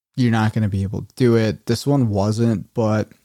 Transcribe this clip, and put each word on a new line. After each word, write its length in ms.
you're 160
not 220
gonna 160
be 140
able 200
to 140
do 200
it. 300
This 200
one 240
wasn't, 640
but 340